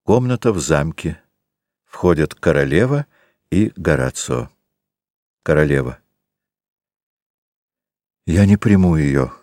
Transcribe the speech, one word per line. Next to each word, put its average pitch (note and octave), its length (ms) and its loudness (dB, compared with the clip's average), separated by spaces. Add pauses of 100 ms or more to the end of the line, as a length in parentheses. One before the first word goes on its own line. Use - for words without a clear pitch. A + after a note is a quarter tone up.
Комната B2 500 0
в F#2 80 -4
замке. D#2 640 -4 (600)
Входят D#2 500 0
королева F2 720 0 (460)
и G2+ 240 0
Горацио. C2 720 -4 (960)
Королева. C#2+ 560 0 (2250)
Я F#2+ 220 2
не G#2 100 4
приму F#2 380 2
ее. C#2 480 0